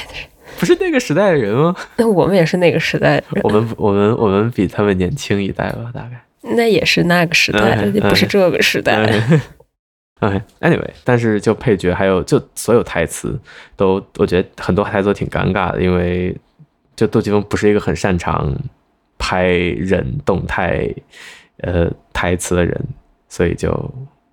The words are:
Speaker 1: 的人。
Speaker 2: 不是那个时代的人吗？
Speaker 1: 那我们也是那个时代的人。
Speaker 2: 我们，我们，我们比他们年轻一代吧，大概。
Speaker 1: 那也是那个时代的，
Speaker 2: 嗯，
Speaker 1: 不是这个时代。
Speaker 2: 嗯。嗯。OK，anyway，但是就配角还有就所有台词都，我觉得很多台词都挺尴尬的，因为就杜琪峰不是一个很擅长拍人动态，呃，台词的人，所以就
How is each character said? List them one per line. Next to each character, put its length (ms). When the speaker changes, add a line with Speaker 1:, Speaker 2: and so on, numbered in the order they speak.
Speaker 1:
的 100
人。 100
Speaker 2:
不 60
是 160
那 100
个 80
时 140
代 140
的 100
人 180
吗？ 220
Speaker 1:
那 120
我 180
们 80
也 100
是 120
那 160
个 80
时 180
代 220
的 120
人。 120
Speaker 2:
我 60
们， 260
我 160
们， 240
我 100
们 260
比 140
他 160
们 140
年 180
轻 280
一 100
代 200
吧， 200
大 160
概。 160
Speaker 1:
那 260
也 160
是 220
那 220
个 80
时 180
代 240
的， 240
Speaker 2:
嗯， 80
Speaker 1:
不 60
是 120
这 240
个 120
时 180
代。 160
Speaker 2:
嗯。 340
嗯。 100
OK，anyway， 680
但 140
是 200
就 160
配 220
角 160
还 140
有 160
就 200
所 200
有 80
台 220
词 340
都， 260
我 100
觉 160
得 140
很 180
多 80
台 200
词 40
都 60
挺 160
尴 240
尬 200
的， 100
因 120
为 400
就 100
杜 140
琪 100
峰 120
不 160
是 100
一 60
个 40
很 160
擅 240
长 320
拍 280
人 800
动 220
态， 420
呃， 320
台 200
词 220
的 80
人， 180
所 180
以 80
就 380